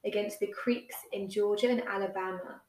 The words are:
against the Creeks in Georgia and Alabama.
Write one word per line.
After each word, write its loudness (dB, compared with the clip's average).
against 0
the 2
Creeks -2
in -2
Georgia 4
and 4
Alabama. -2